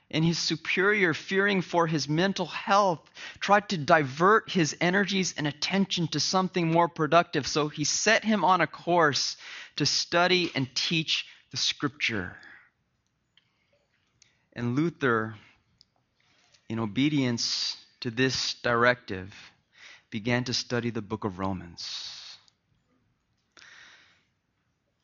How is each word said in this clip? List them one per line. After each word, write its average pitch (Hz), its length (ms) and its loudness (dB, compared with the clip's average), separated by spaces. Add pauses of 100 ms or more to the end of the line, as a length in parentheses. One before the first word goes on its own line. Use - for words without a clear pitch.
(120)
And 156 120 0
his 165 140 2
superior, 185 800 0
fearing 190 480 0
for 170 240 2
his 151 200 -2
mental 175 380 0
health, 196 540 2 (400)
tried 202 300 4
to 190 100 -2
divert 160 720 4
his 165 280 0
energies 185 560 0
and 151 120 -2
attention 180 640 0
to 151 100 -4
something 185 520 0
more 165 160 6
productive. 156 600 0
So 151 200 0
he 147 160 -6
set - 400 2
him 208 220 2
on 180 160 4
a 156 60 4
course 165 720 0 (400)
to 143 100 0
study 180 640 2
and 131 220 -2
teach - 500 -2 (240)
the 131 80 -12
scripture. 107 800 -4 (2250)
And 120 200 -4
Luther, 120 600 0 (1300)
in 113 80 -6
obedience 123 1000 -2 (260)
to 123 100 -6
this 127 500 -2
directive, 117 720 0 (800)
began 120 320 -2
to 123 100 -4
study 117 380 -4
the 113 100 -6
book 101 220 -8
of 95 160 -6
Romans. - 1000 -8 (2750)